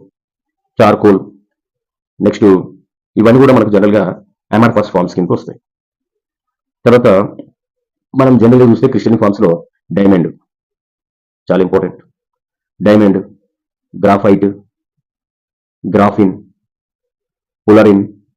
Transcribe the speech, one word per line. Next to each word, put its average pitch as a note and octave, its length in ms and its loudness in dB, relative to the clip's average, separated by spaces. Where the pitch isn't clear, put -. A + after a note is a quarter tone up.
charcoal. G#2 440 2
నెక్స్ట్, G2+ 240 -2
ఇవన్నీ A2+ 220 2
కూడా C3+ 140 4
మనకు G#2+ 160 0
జనరల్ G2+ 260 0
గా F#2 280 -6
amorphous A2+ 300 -2
ఫార్మ్స్ F2+ 280 -6
కిందకి F2+ 180 -4
వస్తాయి. - 260 -12
తర్వాత A#2 440 2
మనం C3 220 2
జనరల్ A#2+ 240 4
గా B2 100 4
చూస్తే, - 160 0
క్రిస్టల్ A2 300 -2
ఫార్మ్స్ G#2+ 240 -2
లో E2+ 260 -2
డైమండ్ F#2 420 0
చాలా F#2 120 0
ఇంపార్టెంట్. F2+ 320 -4
డైమండ్, G#2 340 2
గ్రాఫైట్, G2+ 420 0
గ్రాఫిన్, G2+ 480 0
పులరిన్, G#2 380 2